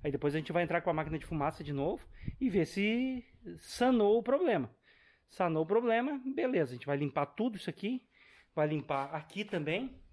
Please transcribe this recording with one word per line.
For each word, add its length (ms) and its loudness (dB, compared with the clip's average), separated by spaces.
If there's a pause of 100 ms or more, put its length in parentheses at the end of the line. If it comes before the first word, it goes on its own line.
aí 80 0
depois 240 0
a 20 0
gente 140 -4
vai 100 2
entrar 200 0
com 100 0
a 20 2
máquina 240 -2
de 80 -10
fumaça 380 -2
de 100 -6
novo 340 -2 (320)
e 120 0
ver 160 4
se 580 0 (320)
sanou 640 4
o 20 0
problema. 480 2 (580)
Sanou 360 0
o 20 2
problema, 560 2 (140)
beleza. 340 2
A 60 -8
gente 100 -12
vai 120 0
limpar 280 0
tudo 320 -4
isso 100 -8
aqui. 400 -6 (460)
Vai 140 2
limpar 380 -2 (100)
aqui 280 -8
também 560 -4 (140)